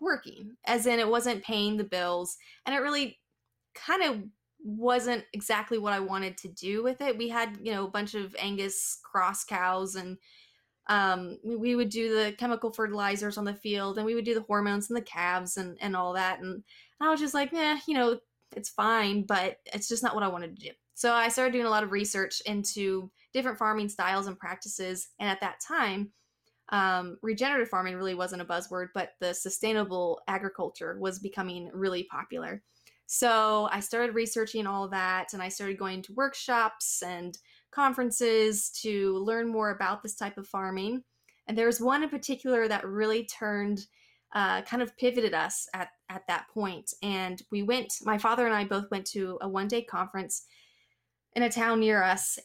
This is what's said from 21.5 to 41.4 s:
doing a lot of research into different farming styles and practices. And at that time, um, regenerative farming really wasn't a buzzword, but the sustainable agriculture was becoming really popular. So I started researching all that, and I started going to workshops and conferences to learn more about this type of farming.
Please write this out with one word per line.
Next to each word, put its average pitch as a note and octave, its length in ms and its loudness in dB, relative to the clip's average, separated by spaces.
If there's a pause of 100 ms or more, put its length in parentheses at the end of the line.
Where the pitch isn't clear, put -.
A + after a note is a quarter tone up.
doing A#3+ 120 2
a A3+ 40 2
lot G#3+ 140 4
of G3 80 -4
research G3 560 0
into G3 640 -2 (200)
different B3+ 280 -2
farming G#3+ 300 2
styles G3 360 0
and F#3+ 140 -8
practices. F#3 720 -8 (100)
And G#3 100 -2
at G3 120 0
that F#3+ 180 -6
time, G#3 520 -2 (580)
um, F#3 520 2
regenerative A#3 480 2
farming F#3 260 0
really F#3 200 -2
wasn't F3+ 260 -4
a F3 40 -6
buzzword, F3+ 500 -4
but F#3+ 240 -4
the F3+ 140 0
sustainable F#3+ 920 0
agriculture F#3+ 720 -4
was F#3+ 200 -2
becoming F#3 540 -6
really F#3 320 0
popular. E3 580 -8 (420)
So G#3+ 640 4
I G3+ 80 -2
started A3+ 360 0
researching A3 520 0
all G3 220 -2
that, F#3 440 0
and F#3+ 80 -6
I F3+ 60 -4
started G3 300 -4
going F#3+ 260 -4
to G3 100 -16
workshops B3 880 0
and F3 360 -8 (340)
conferences A#3 1000 2 (120)
to G3 380 2
learn A3+ 280 0
more A3 220 0
about G3+ 340 -2
this G#3 120 -8
type G3+ 220 -6
of G3 100 -12
farming. F#3+ 560 -4 (440)